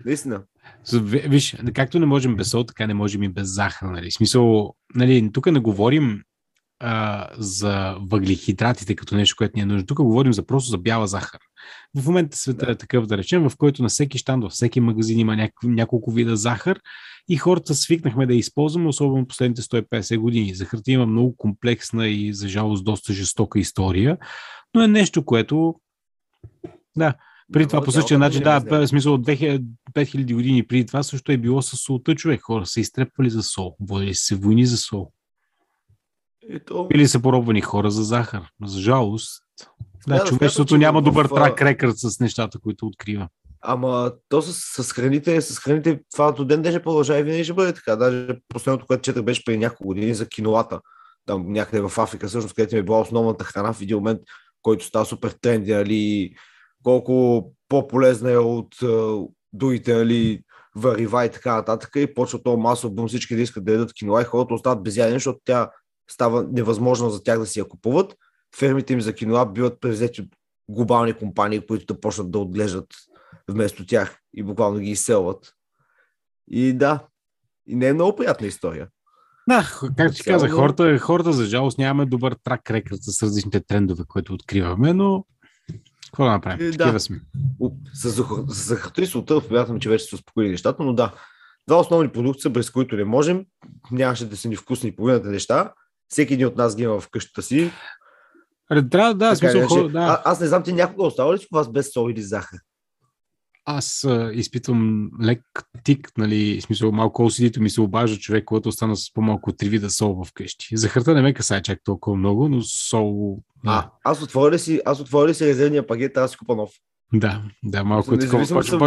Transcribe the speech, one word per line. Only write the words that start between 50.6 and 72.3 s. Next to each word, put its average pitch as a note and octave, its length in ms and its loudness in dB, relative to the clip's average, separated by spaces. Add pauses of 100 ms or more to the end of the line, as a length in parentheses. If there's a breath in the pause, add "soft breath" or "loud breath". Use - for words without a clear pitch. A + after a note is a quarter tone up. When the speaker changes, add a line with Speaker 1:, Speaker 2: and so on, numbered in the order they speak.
Speaker 1:
Там G2 260 -6
някъде G#2 360 -2
в - 100 -8
Африка, G#2+ 300 -2
всъщност, G#2+ 280 -8
където A2 180 0
ми A2 40 2
е G2+ 40 0
била A2 180 2
основната A2+ 440 -2
храна G#2 280 -6
в - 100 -10
един G#2 140 -4
момент, G#2+ 240 -2 (420 loud breath)
който A2 220 0
става G#2+ 200 -2
супер - 260 -8 (100)
тренди, A2 340 0
нали, G#2 600 -2 (480 soft breath)
колко B2 640 2 (240)
по-полезна B2+ 640 2
е A#2+ 40 4
от, A#2 460 0
а, A2 360 0 (340)
другите, A#2+ 420 0
нали, A2+ 480 2 (340 soft breath)
варива A#2 480 0
и A2+ 60 0
така A#2 240 -4
нататък. A2 420 -4
И C#3+ 180 -2
почва B2 280 -4
това A#2+ 140 0
масово A2+ 380 0
бум, A2+ 140 -4
всички A#2 280 -6
да A#2 60 0
искат A2+ 220 -6
да G#2+ 80 0
ядат A2+ 220 0
кинола G#2+ 280 0
и - 20 0
хората B2 300 -2
остават A#2 280 -2
без G2+ 140 -6
ядене, A#2 200 2
защото C3 280 -4
тя B2 260 0 (400 soft breath)
става A#2 420 0
невъзможно A#2+ 580 0
за G2+ 120 -6
тях A#2 160 0
да A2 80 -4
си G#2+ 120 -8
я F#2+ 100 -6
купуват. D#3+ 480 -2 (400)
Фермите C3+ 360 0
им B2 80 0
за G#2+ 140 -4
кинола A#2 380 0
биват A#2+ 280 -2
превзети A#2 400 -4
от F2+ 80 -12 (400)
глобални A#2 440 2
компании, G#2 540 -4
които G#2+ 280 -6
да - 60 -18
почнат G2+ 300 -6